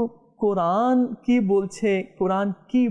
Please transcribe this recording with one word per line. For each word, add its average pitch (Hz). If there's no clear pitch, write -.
কোরআন 202
কি 247
বলছে, 196
কোরআন 190
কি 254